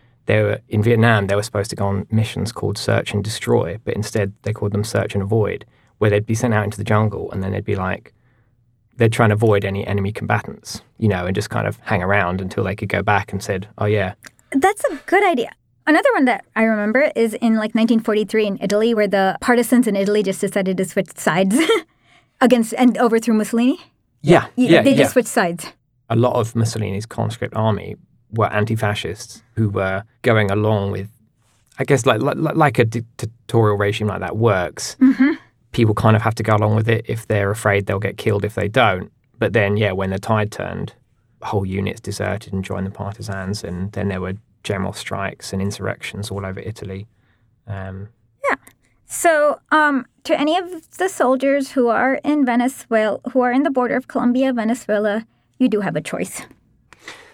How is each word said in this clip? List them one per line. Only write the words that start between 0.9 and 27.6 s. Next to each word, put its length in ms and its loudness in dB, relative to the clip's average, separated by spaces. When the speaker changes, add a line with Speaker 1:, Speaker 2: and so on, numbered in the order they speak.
Speaker 1:
they 80 0
were 60 0
supposed 280 -4
to 60 -8
go 100 -2
on 240 -2
missions 420 -2
called 240 -4
search 380 -2
and 100 -2
destroy, 600 -2
but 100 -4
instead 480 -4
they 100 -4
called 200 -4
them 120 -2
search 300 -4
and 80 0
avoid, 420 0
where 120 2
they'd 160 2
be 80 -2
sent 180 0
out 120 2
into 120 -6
the 80 -8
jungle 480 0
and 100 -6
then 100 -4
they'd 120 -4
be 120 -2
like, 360 -6
they'd 160 4
try 120 4
and 80 6
avoid 320 4
any 220 -4
enemy 260 -2
combatants, 720 -6
you 100 2
know, 160 0
and 100 -2
just 140 -4
kind 180 -4
of 180 -6
hang 180 0
around 400 0
until 200 -6
they 140 -2
could 140 -8
go 120 -2
back 300 0
and 100 -6
said, 240 -6
"Oh, 80 0
yeah." 260 0
Speaker 2:
That's 320 0
a 120 -2
good 200 4
idea. 240 0
Another 260 4
one 140 2
that 180 0
I 100 2
remember 520 0
is 240 2
in, 160 2
like, 180 -2
nineteen 260 4
forty-three 460 0
in 140 -4
Italy, 320 2
where 160 2
the 320 2
partisans 460 4
in 100 0
Italy 260 2
just 200 -2
decided 340 0
to 80 0
switch 320 -4
sides 400 2
<laughs> 420 -14
against 320 4
and 240 4
overthrew 340 2
Mussolini. 460 2
Speaker 1:
Yeah, 220 6
Speaker 2:
Y-, 120 2
Speaker 1:
yeah, 140 8
Speaker 2:
they 80 6
just 100 4
Speaker 1:
yeah. 120 6
Speaker 2:
switched 160 2
sides. 380 -2
Speaker 1:
A 60 2
lot 180 4
of 200 -2
Mussolini's 520 -2
conscript 500 -6
army 400 -2